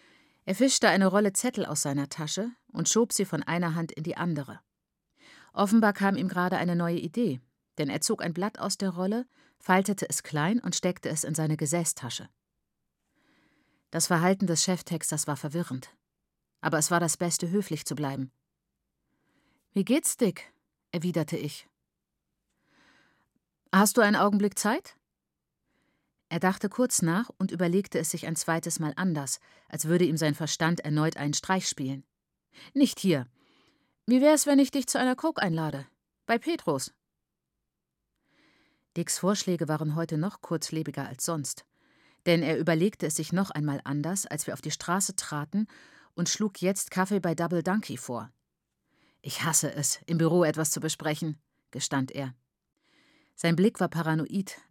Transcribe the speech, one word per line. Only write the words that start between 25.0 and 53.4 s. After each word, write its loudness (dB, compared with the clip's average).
Er -4
dachte 0
kurz 0
nach 0
und -2
überlegte 0
es -2
sich -6
ein -4
zweites -2
Mal -4
anders, -2
als -6
würde 4
ihm 2
sein 2
Verstand 0
erneut 0
einen -2
Streich -2
spielen. -6
"Nicht 4
hier. 0
Wie 6
wär's, 6
wenn 6
ich 6
dich -2
zu 0
einer 2
Coke -2
einlade? -2
Bei 2
Petros?" -2
Dicks -2
Vorschläge 0
waren 0
heute -2
noch -4
kurzlebiger -4
als -10
sonst, -6
denn 4
er 0
überlegte 0
es -2
sich -4
noch 0
einmal -2
anders, -4
als -8
wir -6
auf -8
die -8
Straße -2
traten, -4
und -2
schlug -2
jetzt -2
Kaffee 0
bei 0
Double 0
Donkey -2
vor. -10
"Ich -8
hasse 2
es, -4
im 0
Büro 6
etwas 0
zu -4
besprechen", -4
gestand -4
er. -8
Sein 2